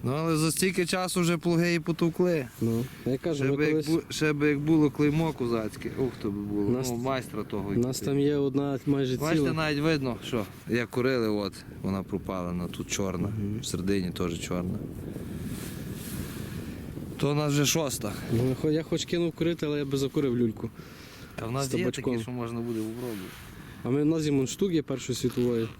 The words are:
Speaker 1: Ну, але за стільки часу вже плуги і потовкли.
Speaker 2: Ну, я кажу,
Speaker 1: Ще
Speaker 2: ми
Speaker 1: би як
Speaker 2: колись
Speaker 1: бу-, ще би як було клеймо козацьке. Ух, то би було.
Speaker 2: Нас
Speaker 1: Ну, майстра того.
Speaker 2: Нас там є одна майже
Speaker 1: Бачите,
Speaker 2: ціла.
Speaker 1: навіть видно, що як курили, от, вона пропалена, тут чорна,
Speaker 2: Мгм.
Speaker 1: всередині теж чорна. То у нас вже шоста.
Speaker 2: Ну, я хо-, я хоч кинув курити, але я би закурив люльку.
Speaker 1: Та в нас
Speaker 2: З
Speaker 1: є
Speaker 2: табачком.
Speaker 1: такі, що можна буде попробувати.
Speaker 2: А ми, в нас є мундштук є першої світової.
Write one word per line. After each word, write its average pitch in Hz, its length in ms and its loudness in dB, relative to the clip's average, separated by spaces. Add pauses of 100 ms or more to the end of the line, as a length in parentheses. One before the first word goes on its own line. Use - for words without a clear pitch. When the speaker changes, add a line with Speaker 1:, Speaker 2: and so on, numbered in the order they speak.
Speaker 1:
Ну, 123 80 0
але 160 240 2
за 156 160 4
стільки 185 340 2
часу 185 340 0
вже 170 180 4
плуги 170 360 4
і 170 60 2
потовкли. 165 680 2 (120)
Speaker 2:
Ну, 113 240 2 (220)
я 131 120 2
кажу, 147 260 -2
Speaker 1:
Ще 139 60 2
Speaker 2:
ми 143 60 2
Speaker 1:
би 151 80 2
як 156 80 4
Speaker 2:
колись 151 160 0
Speaker 1:
бу-, 165 220 2
ще 156 220 2
би 147 160 2
як 147 100 2
було 151 320 6
клеймо 147 420 2
козацьке. 113 680 -2
Ух, 127 140 2 (100)
то 107 80 0
би 101 100 -4
було. 104 300 0
Speaker 2:
Нас 127 200 2
Speaker 1:
Ну, 120 60 -2
майстра 123 480 -2
того. 101 300 -2
Speaker 2:
Нас 123 260 2
там 139 200 0
є 143 160 4
одна 139 500 0
майже 135 300 2
Speaker 1:
Бачите, 156 200 2
Speaker 2:
ціла. 147 160 4
Speaker 1:
навіть 151 280 0
видно, 143 360 2 (100)
що 110 180 0 (240)
як 117 220 2
курили, 123 380 2
от, 101 240 0 (300)
вона 95 200 0
пропалена, 87 680 -4
тут - 220 -8
чорна, 95 380 0
Speaker 2:
Мгм. 107 340 -2
Speaker 1:
всередині 90 480 0
теж 85 300 -2
чорна. 90 380 -2 (2500)
То 143 160 2
у - 20 2
нас 147 180 2
вже 143 140 4
шоста. 123 460 0 (200)
Speaker 2:
Ну, 120 160 4
я 131 60 2
хо-, 156 160 0
я 156 120 2
хоч 160 220 -2
кинув 170 280 0
курити, 165 340 0
але 147 120 0
я 147 60 0
би 139 140 0
закурив 135 400 2
люльку. 113 320 0 (640)
Speaker 1:
Та 113 120 -6
в 117 60 -4
нас 135 180 -2
Speaker 2:
З 127 40 0
Speaker 1:
є 117 60 2
Speaker 2:
табачком. 127 320 0
Speaker 1:
такі, 113 100 0
що 123 100 -6
можна 117 280 -4
буде 117 180 -2
попробувати. 110 520 -6 (540)
Speaker 2:
А 117 60 0
ми, 143 120 4
в 147 40 4
нас 160 180 4
є 147 80 4
мундштук 143 400 2
є 151 100 4
першої 127 340 -4
світової. 120 520 2 (120)